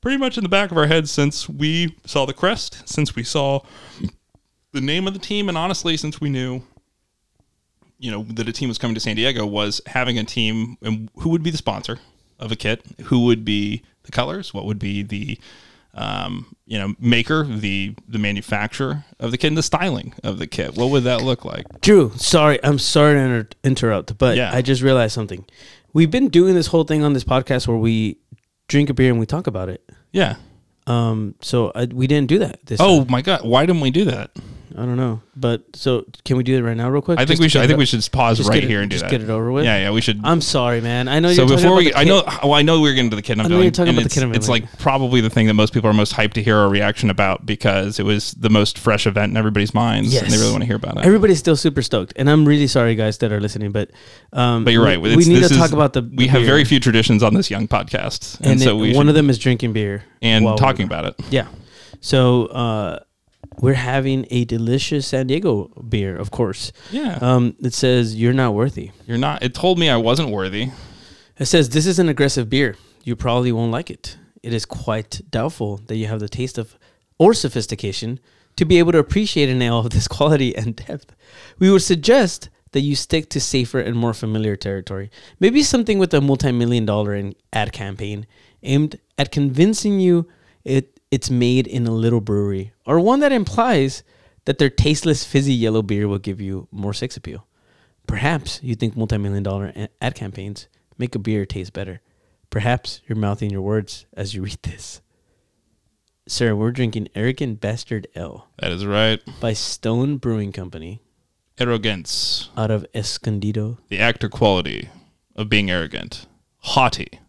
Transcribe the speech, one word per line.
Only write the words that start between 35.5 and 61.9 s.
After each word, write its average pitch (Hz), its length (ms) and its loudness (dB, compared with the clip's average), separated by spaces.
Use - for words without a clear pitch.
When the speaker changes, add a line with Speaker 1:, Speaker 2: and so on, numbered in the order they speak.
Speaker 2:
so 123 300 -2
can 131 100 0
we 131 60 0
do 127 160 0
it - 20 0
right 117 160 -2
now 117 140 -2
real 143 100 0
quick? 170 180 0
Speaker 1:
I 123 40 2
think 143 80 0
Speaker 2:
Just 165 100 2
Speaker 1:
we 160 60 6
Speaker 2:
to 135 40 4
Speaker 1:
should, 139 100 4
I - 20 4
Speaker 2:
get 127 60 4
Speaker 1:
think 151 80 4
Speaker 2:
it - 20 0
Speaker 1:
we 135 80 4
should - 260 -2
pause 117 240 2
Speaker 2:
just 101 140 0
Speaker 1:
right - 60 4
Speaker 2:
get - 80 2
it, 135 40 -2
Speaker 1:
here 104 140 0
and 101 80 -4
do 98 60 -4
Speaker 2:
just 85 100 -4
Speaker 1:
that. 90 40 -4
Speaker 2:
get 120 120 -2
it 110 80 -6
over 113 200 -2
with? 135 140 0
Speaker 1:
Yeah, 110 140 2
yeah, 98 120 0
we 110 120 0
should. 104 200 -2
Speaker 2:
I'm 156 200 2
sorry, 120 400 0
man. 120 260 -2
I 143 100 2
know 175 140 4
Speaker 1:
So 175 100 6
Speaker 2:
you're 127 60 6
talking 135 80 6
Speaker 1:
before 170 160 6
Speaker 2:
about 190 60 6
Speaker 1:
we, 170 140 6
Speaker 2:
the - 40 0
Speaker 1:
I 143 80 4
Speaker 2:
kid. 165 60 6
Speaker 1:
know, 196 120 6
well, 143 100 4
I 147 80 6
know 160 220 4
we're 147 100 4
getting 127 160 2
to 107 80 -2
the 104 60 -6
kid, 120 120 -4
and 107 80 0
I'm - 40 0
Speaker 2:
I - 20 0
know 170 60 2
you're 180 80 6
Speaker 1:
doing, 180 100 4
Speaker 2:
talking 175 180 2
Speaker 1:
and - 80 4
Speaker 2:
about - 40 2
the - 40 0
Speaker 1:
it's, - 100 -2
Speaker 2:
kid, 139 80 2
and 120 80 -2
I'm 110 40 0
Speaker 1:
it's, 110 140 -2
Speaker 2:
like 117 140 0
Speaker 1:
like, - 140 -18
probably 131 440 2
the 110 80 2
thing 110 160 2
that 110 80 4
most 107 180 4
people 107 160 2
are 107 60 4
most 107 180 2
hyped 110 220 -2
to 110 80 -2
hear 107 200 4
a 101 60 4
reaction 101 400 0
about 95 380 0
because 101 520 -2
it 101 60 -2
was 104 280 -2
the 113 180 -2
most 104 280 2
fresh 107 280 0
event 104 240 0
in 110 80 -2
everybody's 104 340 0
minds, 110 420 0
and 123 120 0
they 120 60 0
Speaker 2:
Yes. 110 80 4
Speaker 1:
really 107 120 2
wanna 101 140 -2
hear 104 100 -2
about - 220 -6
it. - 80 2
Speaker 2:
Everybody's 196 320 6
still 156 180 2
super 139 240 0
stoked, 107 360 -4
and 135 120 2
I'm 156 180 6
really 147 200 4
sorry, 117 300 2
guys, 107 220 -2
that 110 140 0
are 104 80 -2
listening, 104 320 -4
but, 104 200 -4
um, 120 300 2
Speaker 1:
But 117 100 4
you're 117 80 6
Speaker 2:
we, 107 80 6
Speaker 1:
right. 87 100 2
Speaker 2:
we 107 140 2
Speaker 1:
It's, 165 120 8
Speaker 2:
need 175 100 8
to 180 120 8
Speaker 1:
this 139 80 6
Speaker 2:
talk 160 120 6
Speaker 1:
is, - 40 0
Speaker 2:
about 151 220 2
the, 127 80 0
Speaker 1:
we 123 220 0
Speaker 2:
the - 20 2
Speaker 1:
have 135 160 6
Speaker 2:
beer. 117 80 4
Speaker 1:
very 147 160 6
few 135 140 4
traditions 113 420 4
on 107 100 4
this 98 180 2
young 104 160 -4
podcast, - 720 -4
and 151 120 0
Speaker 2:
And 127 80 4
Speaker 1:
so 123 160 4
Speaker 2:
it, 110 60 0
Speaker 1:
we 107 120 2
Speaker 2:
one 143 120 6
Speaker 1:
should - 40 6
Speaker 2:
of 147 40 6
them 147 160 4
is 117 80 2
drinking 120 340 0
beer 101 320 -4
Speaker 1:
and 110 240 6
Speaker 2:
while 110 140 2
Speaker 1:
talking 123 280 2
Speaker 2:
we're 80 120 -6
Speaker 1:
about 78 80 -4
it. - 80 -8
Speaker 2:
Yeah. 131 160 0